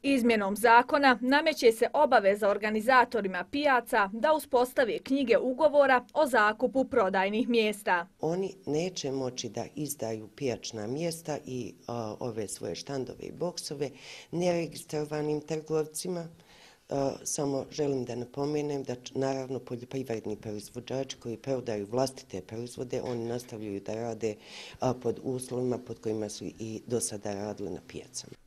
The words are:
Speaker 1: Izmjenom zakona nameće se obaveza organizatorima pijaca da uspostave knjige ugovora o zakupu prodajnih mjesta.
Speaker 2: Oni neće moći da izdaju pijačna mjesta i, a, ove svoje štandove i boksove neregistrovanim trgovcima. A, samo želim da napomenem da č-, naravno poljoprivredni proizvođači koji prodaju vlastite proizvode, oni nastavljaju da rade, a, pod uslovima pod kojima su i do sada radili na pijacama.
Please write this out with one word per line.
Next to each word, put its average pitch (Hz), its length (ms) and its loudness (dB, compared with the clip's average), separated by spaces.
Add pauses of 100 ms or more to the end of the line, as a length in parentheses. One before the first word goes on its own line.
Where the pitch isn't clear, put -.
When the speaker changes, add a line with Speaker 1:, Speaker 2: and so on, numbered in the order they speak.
Speaker 1:
Izmjenom 226 500 2
zakona 240 640 6
nameće 285 520 4
se 226 200 2
obaveza 214 560 6
organizatorima 214 1000 4
pijaca 240 600 2
da 233 200 2
uspostave 247 680 2
knjige 269 400 4
ugovora 269 760 4
o 302 120 6
zakupu 240 580 4
prodajnih 208 640 2
mjesta. 208 600 2 (120)
Speaker 2:
Oni 185 340 -2 (120)
neće 151 460 -2
moći 127 360 -4
da 110 160 -6 (100)
izdaju 113 640 -6
pijačna 113 500 -4
mjesta 160 600 -4
i, 123 280 -8 (140)
a, 117 320 -6
ove 110 280 -6
svoje 104 260 -8
štandove 131 500 -8
i - 80 -10
boksove 147 580 -6 (400)
neregistrovanim 151 1080 -2
trgovcima. 160 880 -4 (600)
A, 139 240 0 (100)
samo 139 480 -2
želim 139 340 -2
da 117 100 -8
napomenem 143 680 -4
da 123 120 -6
č-, 127 240 -10
naravno 135 400 -2
poljoprivredni 120 800 -6
proizvođači 120 800 -8
koji 113 200 -8
prodaju 113 500 -4
vlastite 127 540 -4
proizvode, 120 640 -8
oni 120 220 -4
nastavljaju 110 560 -6
da 104 140 -8
rade, 110 400 -4 (460)
a, 123 140 2
pod 123 280 -4
uslovima 123 560 -4
pod 117 220 -12
kojima 107 280 -4
su - 160 -12
i 110 420 -10
do 113 140 0
sada 104 340 -6
radili 101 360 -6
na 90 180 -8
pijacama. - 460 -14 (120)